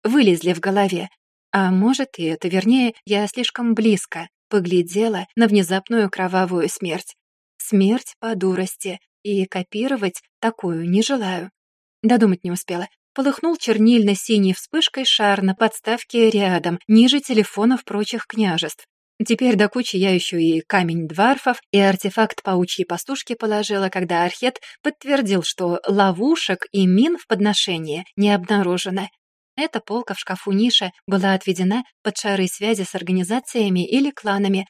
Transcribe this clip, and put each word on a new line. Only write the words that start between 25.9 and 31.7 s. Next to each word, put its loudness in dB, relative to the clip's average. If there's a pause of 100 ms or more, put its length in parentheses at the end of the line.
и 2
мин 4
в -14
подношении -2 (120)
не 4
обнаружено. -2 (480)
Эта -4
полка -6
в -16
шкафу -8
ниша 0 (160)
была 2
отведена -2 (180)